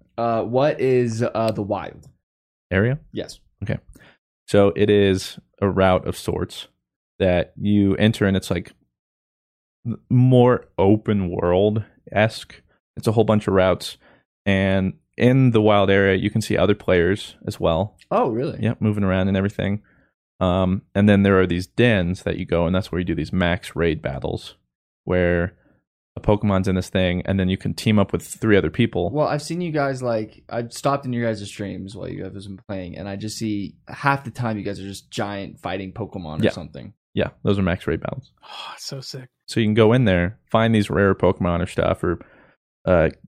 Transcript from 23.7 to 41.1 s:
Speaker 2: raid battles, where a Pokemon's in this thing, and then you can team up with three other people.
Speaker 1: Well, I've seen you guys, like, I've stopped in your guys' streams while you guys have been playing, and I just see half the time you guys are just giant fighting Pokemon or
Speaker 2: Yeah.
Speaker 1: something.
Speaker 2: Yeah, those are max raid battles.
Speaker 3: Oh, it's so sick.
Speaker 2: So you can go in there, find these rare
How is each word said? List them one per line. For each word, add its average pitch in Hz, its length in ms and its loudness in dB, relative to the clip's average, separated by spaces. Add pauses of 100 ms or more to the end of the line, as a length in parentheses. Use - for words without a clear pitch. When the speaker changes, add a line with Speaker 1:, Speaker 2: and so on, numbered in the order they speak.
Speaker 2:
raid 82 260 0
battles, - 540 -8 (500)
where 87 500 0 (600)
a - 60 -14
Pokemon's 101 460 0
in 92 80 0
this 92 140 -4
thing, 92 360 0
and 98 140 -2
then 92 100 0
you 92 80 -2
can 95 160 -6
team 107 260 0
up 98 120 0
with 82 140 -2
three 110 320 0
other 80 120 2
people. 90 420 -2
Speaker 1:
Well, 147 160 -2
I've 143 140 -4
seen 165 200 -8
you 175 100 -6
guys, 139 320 -2
like, 110 460 -6
I've 117 220 -8
stopped 139 340 -4
in 127 80 -4
your 120 120 -2
guys' 107 200 -4
streams 95 500 -12
while 90 120 -12
you 92 160 -10
guys 95 100 -12
have 98 100 -16 (120)
been 90 120 -18
playing, 95 300 -10
and 98 120 -12
I 98 60 -10
just 104 220 -10
see 104 380 -6 (120)
half 139 360 -2
the 113 80 -12
time 113 260 -6
you 98 60 -8
guys 98 160 -8
are 95 80 -12
just - 240 -14
giant 101 480 -10
fighting 92 340 -8
Pokemon 90 480 -10
or - 20 0
Speaker 2:
Yeah. - 80 2
Speaker 1:
something. - 420 -14 (220)
Speaker 2:
Yeah, 107 140 -2 (140)
those 101 160 0
are 95 40 0
max 87 240 -2
raid 80 140 -2
battles. - 300 -10 (120)
Speaker 3:
Oh, - 320 -18
it's - 100 -16
so 139 160 -12
sick. 131 280 -16 (180)
Speaker 2:
So - 120 -2
you 113 80 2
can 107 80 0
go 113 180 6
in 127 120 4
there, 90 340 0 (120)
find 113 220 2
these 104 160 2
rare 95 240 4